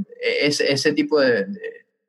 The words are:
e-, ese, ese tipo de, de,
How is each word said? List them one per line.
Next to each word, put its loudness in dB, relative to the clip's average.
e-, 0
ese, 2
ese 0
tipo 0
de, 2
de, -10